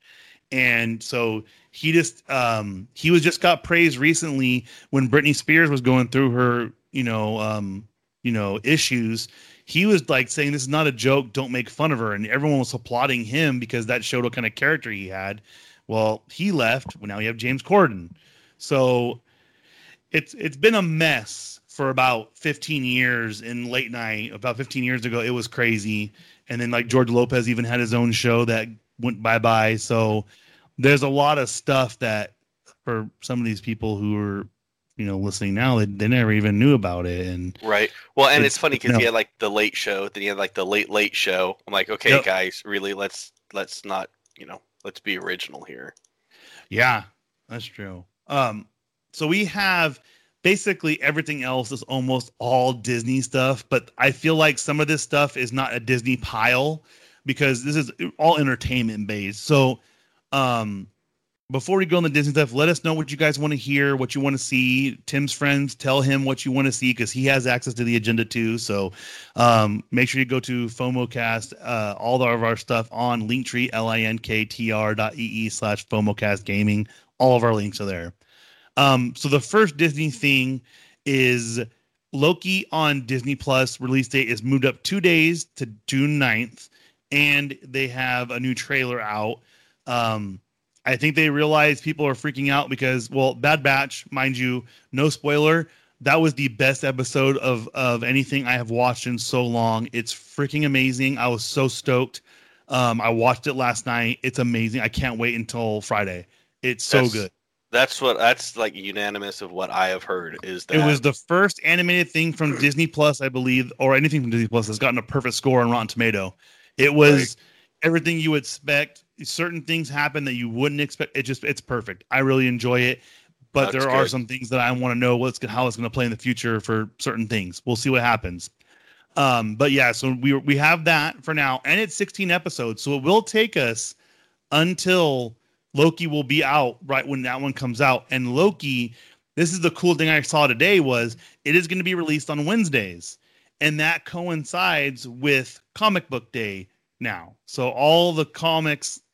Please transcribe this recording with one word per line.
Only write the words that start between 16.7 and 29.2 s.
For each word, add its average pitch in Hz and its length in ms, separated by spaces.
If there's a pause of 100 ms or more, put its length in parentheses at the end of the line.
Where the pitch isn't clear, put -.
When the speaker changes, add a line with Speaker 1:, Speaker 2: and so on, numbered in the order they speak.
Speaker 1:
Well, 104 120
now 101 120
you 107 80
have 117 80
James 123 260
Corden. 117 500 (460)
So 123 600 (920)
it's, - 240
it's 160 200
been 220 200
a 202 60
mess 156 840
for 135 220
about 127 480
fifteen 147 480
years 123 560
in 120 280
late 123 220
night. 110 400
About 113 240
fifteen 127 300
years 127 180
ago, 120 160
it 113 120
was 120 180
crazy. 107 640 (340)
And 120 140
then, 120 100
like, 120 160
George 123 220
Lopez 123 400
even 120 160
had 120 160
his 117 120
own 120 200
show 117 320
that 113 240 (320)
went 117 200